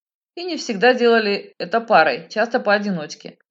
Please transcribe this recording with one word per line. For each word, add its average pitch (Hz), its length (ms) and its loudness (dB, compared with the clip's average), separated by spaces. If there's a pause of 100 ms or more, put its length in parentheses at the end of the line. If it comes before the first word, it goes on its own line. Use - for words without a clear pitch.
(360)
И 349 80 -12
не 349 140 -6
всегда 240 360 2
делали 220 640 0
это 175 220 -4
парой, 165 480 2
часто 233 320 -2
поодиночке. 202 800 -4 (140)